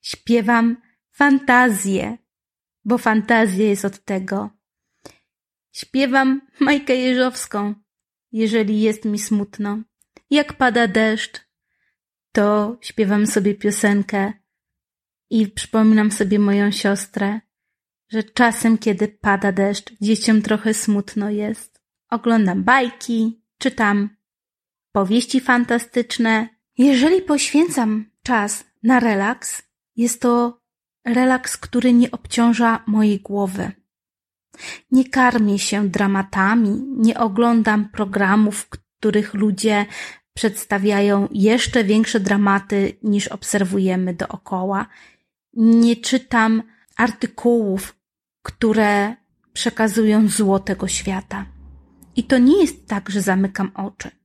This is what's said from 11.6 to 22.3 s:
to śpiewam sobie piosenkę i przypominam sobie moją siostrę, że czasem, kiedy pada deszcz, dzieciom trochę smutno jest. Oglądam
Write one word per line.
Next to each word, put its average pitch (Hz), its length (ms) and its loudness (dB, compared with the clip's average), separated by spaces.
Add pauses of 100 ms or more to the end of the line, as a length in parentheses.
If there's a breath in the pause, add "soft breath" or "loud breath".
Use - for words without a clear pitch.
to 208 480 0
śpiewam 208 460 0
sobie 208 280 0
piosenkę 202 760 -2 (1000)
i 220 160 2
przypominam 214 640 2
sobie 202 260 0
moją 202 320 2
siostrę, 202 680 -4 (680)
że 220 140 -4
czasem, 226 560 2
kiedy 208 300 -2
pada 202 440 0
deszcz, 196 480 -2
dzieciom 214 420 2
trochę 214 320 -2
smutno 208 560 -4
jest. 208 520 -8 (280)
Oglądam 214 540 0